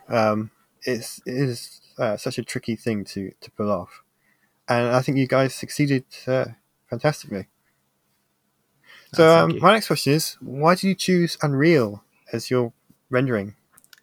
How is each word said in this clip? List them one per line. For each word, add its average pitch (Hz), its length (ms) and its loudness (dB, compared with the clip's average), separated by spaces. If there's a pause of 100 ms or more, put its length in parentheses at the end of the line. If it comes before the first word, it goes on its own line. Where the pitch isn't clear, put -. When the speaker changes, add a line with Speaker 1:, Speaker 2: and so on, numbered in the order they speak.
Speaker 1:
Um, 110 420 0 (320)
it's, 120 420 -6
it 127 100 -8
is, 131 460 -4 (160)
uh, 110 200 -2
such - 200 -8
a 120 60 -6
tricky - 320 -6
thing 104 300 -4
to, 98 260 -10 (100)
to - 100 -20
pull 104 200 -4
off. 92 320 -8 (640)
And 120 220 0
I 127 120 2
think 135 160 -2
you 131 100 0
guys 131 280 0
succeeded, 139 480 -2 (240)
uh, 127 180 0 (440)
fantastically. 117 580 -4 (1700)
So, 165 120 6
Speaker 2:
Oh, 160 100 10
thank 165 80 6
Speaker 1:
um, 165 80 2
Speaker 2:
you. - 100 -6
Speaker 1:
my 185 120 8
next 220 140 0
question 143 260 0
is, - 280 -2
why 143 340 0
did 185 80 -4
you 190 120 0
choose 175 460 0
Unreal 139 640 2 (280)
as - 200 -6
your 123 220 0 (360)
rendering 120 460 -2 (480)